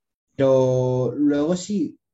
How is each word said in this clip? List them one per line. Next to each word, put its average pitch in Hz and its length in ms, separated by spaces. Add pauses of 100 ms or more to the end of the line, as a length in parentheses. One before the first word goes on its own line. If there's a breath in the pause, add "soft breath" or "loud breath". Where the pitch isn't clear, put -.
(360)
Pero 127 800
luego 147 400
sí, 180 420 (160)